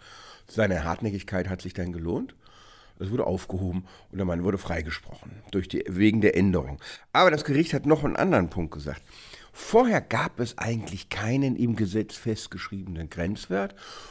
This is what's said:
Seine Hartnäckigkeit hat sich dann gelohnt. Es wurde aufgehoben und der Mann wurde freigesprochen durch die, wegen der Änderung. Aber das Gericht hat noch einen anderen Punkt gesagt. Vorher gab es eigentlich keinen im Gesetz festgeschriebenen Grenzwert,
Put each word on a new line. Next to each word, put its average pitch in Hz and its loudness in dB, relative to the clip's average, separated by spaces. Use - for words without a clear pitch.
Seine 95 0
Hartnäckigkeit 92 -4
hat 92 -6
sich 92 -12
dann 87 -6
gelohnt. 85 -4
Es 95 -6
wurde 120 -2
aufgehoben 92 -4
und - -10
der 98 0
Mann 87 0
wurde 98 0
freigesprochen - -8
durch 92 -2
die, - -2
wegen 104 4
der 101 6
Änderung. 85 2
Aber 175 8
das 151 0
Gericht 151 2
hat - 0
noch 143 6
einen 147 2
anderen 120 4
Punkt 82 -4
gesagt. 73 -8
Vorher 226 4
gab - -4
es 120 -4
eigentlich 110 -4
keinen 127 0
im 120 2
Gesetz 104 0
festgeschriebenen 92 -6
Grenzwert, 98 -4